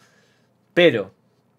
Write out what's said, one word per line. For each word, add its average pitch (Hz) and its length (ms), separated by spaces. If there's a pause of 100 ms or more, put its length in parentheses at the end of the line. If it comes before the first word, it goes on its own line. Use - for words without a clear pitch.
(720)
pero 123 400 (460)